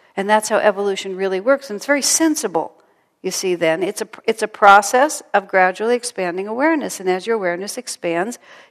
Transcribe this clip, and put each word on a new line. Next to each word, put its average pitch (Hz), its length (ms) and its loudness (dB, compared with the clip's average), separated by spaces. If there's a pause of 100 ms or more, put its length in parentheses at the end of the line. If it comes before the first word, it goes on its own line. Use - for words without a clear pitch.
(160)
And 196 140 -4
that's 214 200 2
how 220 80 2
evolution 196 600 0
really 190 220 -2
works. 269 300 0
And 208 80 -8
it's - 80 -12
very 285 160 0
sensible, 233 720 0 (480)
you 185 100 -6
see, 180 240 -2
then. 170 280 0
It's 202 180 -6
a, 208 60 -8 (180)
it's 226 160 -2
a 214 60 -2
process 214 760 4 (120)
of 196 140 2
gradually 190 480 2
expanding 190 520 -6
awareness. 247 520 -2
And 185 100 -4
as 185 180 -2
your 226 80 0
awareness 185 420 -4
expands, 185 640 -4 (320)